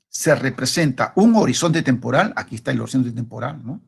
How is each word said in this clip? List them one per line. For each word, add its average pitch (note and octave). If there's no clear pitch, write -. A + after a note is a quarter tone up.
se -
representa C3
un A3+
horizonte D#3+
temporal, C3
aquí -
está A#2
el A#2+
horizonte A#2+
temporal, A#2+
¿no? C3+